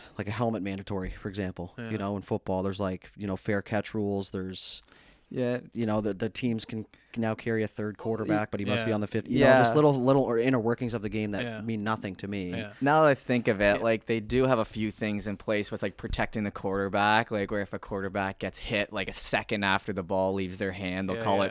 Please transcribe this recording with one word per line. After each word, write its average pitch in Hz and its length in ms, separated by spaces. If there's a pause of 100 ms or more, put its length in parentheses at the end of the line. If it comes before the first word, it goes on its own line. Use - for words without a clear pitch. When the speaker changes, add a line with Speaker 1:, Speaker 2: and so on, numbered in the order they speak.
(160)
Speaker 1:
like, 98 120
a 104 40
helmet 113 300
mandatory, 95 480
for - 180
example. 92 500
Speaker 2:
Yeah. 113 120
Speaker 1:
You 110 80
know, 101 180
in 95 60
football, 95 400
there's, 98 180
like, 92 360
you 104 100
know, 95 100
fair 101 260
catch - 320
rules. 101 360
There's, 92 520 (480)
Speaker 3:
Yeah. 123 280 (140)
Speaker 1:
you 117 140
know, 107 140
the, 104 140
the 107 140
teams 113 360
can, 107 200 (280)
can - 100
now 110 140
carry 113 260
a 104 60
third 107 280
quarterback, 107 540
but 107 80
he 101 80
must 113 180
be 113 60
Speaker 2:
Yeah. 107 60
Speaker 1:
on 104 40
the 104 60
fifth. 107 220
You - 120
know, 135 180
just 117 120
Speaker 3:
Yeah. 117 60
Speaker 1:
little, 147 180
little 131 300
or 113 160
inner 131 180
workings 117 360
of 107 80
the 104 60
game 107 220
that 101 140
Speaker 2:
Yeah. 113 160
Speaker 1:
mean 110 240
nothing 110 320
to - 100
me. 98 240
Speaker 2:
Yeah. 104 300
Speaker 3:
Now 147 220
that 156 80
I 139 40
think 123 320
of 104 140
it, 101 160
Speaker 2:
Yeah. 98 80
Speaker 3:
like, 113 220
they 113 120
do 120 280
have 131 120
a 110 60
few 107 260
things 101 380
in 101 80
place 104 340
with, 110 100
like, 101 160
protecting - 460
the 101 80
quarterback, 101 800
like, 101 220
where 104 80
if 101 120
a 104 60
quarterback 98 640
gets 95 180
hit, 104 340
like, 98 160
a 110 40
second 104 500
after 98 300
the 95 100
ball 95 320
leaves 95 240
their 98 140
hand, 95 360
they'll 92 100
Speaker 2:
Yeah, 113 40
Speaker 3:
call 101 160
Speaker 2:
yeah. 98 120